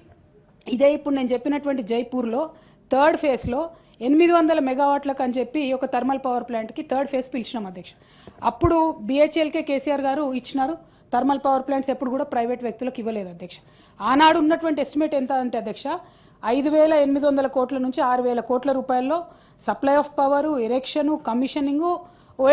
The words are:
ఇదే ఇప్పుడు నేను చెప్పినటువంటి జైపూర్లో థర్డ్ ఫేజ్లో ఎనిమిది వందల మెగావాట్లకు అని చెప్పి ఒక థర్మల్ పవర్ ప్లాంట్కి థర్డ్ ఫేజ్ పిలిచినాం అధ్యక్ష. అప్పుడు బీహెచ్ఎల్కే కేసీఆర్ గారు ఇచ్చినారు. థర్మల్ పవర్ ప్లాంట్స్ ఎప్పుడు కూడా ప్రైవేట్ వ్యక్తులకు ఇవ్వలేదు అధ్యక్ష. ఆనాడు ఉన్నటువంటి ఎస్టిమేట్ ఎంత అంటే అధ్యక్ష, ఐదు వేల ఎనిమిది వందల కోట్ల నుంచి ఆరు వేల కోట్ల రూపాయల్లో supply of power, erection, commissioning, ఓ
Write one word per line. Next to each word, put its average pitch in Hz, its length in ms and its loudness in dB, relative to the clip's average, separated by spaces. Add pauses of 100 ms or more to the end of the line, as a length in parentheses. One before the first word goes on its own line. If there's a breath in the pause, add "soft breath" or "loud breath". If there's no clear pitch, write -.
(760)
ఇదే 277 220 4
ఇప్పుడు 285 220 -2
నేను 254 160 0
చెప్పినటువంటి 285 560 -2
జైపూర్లో 240 500 -2 (520 soft breath)
థర్డ్ 302 300 6
ఫేజ్లో 254 380 -2 (460 loud breath)
ఎనిమిది 330 300 6
వందల 320 220 4 (100)
మెగావాట్లకు 285 560 0
అని 247 140 -2
చెప్పి 254 240 -4 (140)
ఒక 262 180 -4
థర్మల్ 262 320 -2
పవర్ 247 220 -2
ప్లాంట్కి 226 420 -8
థర్డ్ 277 220 -2
ఫేజ్ 254 220 -4
పిలిచినాం 226 360 -6
అధ్యక్ష. 180 220 -18 (580 loud breath)
అప్పుడు 330 280 2 (300)
బీహెచ్ఎల్కే 302 600 2
కేసీఆర్ 277 380 -2
గారు 285 160 -2 (160)
ఇచ్చినారు. 277 340 -4 (400 soft breath)
థర్మల్ 269 320 2
పవర్ 269 220 2
ప్లాంట్స్ 269 260 -2
ఎప్పుడు 254 200 -6
కూడా 285 200 -2
ప్రైవేట్ 240 320 -2
వ్యక్తులకు 247 360 -8
ఇవ్వలేదు 208 320 -8
అధ్యక్ష. 175 240 -16 (520 soft breath)
ఆనాడు 320 340 6
ఉన్నటువంటి 311 400 0
ఎస్టిమేట్ 302 360 -2
ఎంత 262 120 -4 (120)
అంటే 240 180 -4
అధ్యక్ష, 208 220 -8 (720 soft breath)
ఐదు 285 200 0
వేల 311 160 6 (140)
ఎనిమిది 277 240 2
వందల 269 160 2 (100)
కోట్ల 262 300 -2
నుంచి 262 140 -4 (100)
ఆరు 247 180 0
వేల 240 120 0 (100)
కోట్ల 254 280 0
రూపాయల్లో 262 400 0 (480 loud breath)
supply 269 360 0
of 285 40 -2 (120)
power, 285 240 2 (240)
erection, 262 400 -2 (200)
commissioning, 277 540 -2 (600 loud breath)
ఓ 262 120 2